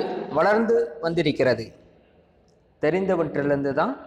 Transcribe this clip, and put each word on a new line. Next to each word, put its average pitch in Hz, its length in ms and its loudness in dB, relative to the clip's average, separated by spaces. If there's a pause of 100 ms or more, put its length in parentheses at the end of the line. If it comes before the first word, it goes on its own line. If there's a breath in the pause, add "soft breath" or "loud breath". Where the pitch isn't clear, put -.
(320)
வளர்ந்து 202 680 2
வந்திருக்கிறது. 147 640 0 (1160)
தெரிந்தவற்றிலிருந்து 147 880 0
தான் 170 180 0 (160)